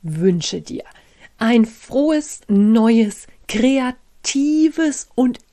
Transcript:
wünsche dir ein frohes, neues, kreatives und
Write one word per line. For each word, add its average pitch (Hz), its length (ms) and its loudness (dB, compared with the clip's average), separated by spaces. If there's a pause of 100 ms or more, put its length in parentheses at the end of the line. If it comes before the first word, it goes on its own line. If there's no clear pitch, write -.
wünsche 165 580 -2
dir - 240 -12 (520)
ein 226 280 2
frohes, 294 800 -4
neues, 220 800 2 (220)
kreatives 277 1700 -2
und 247 240 0 (140)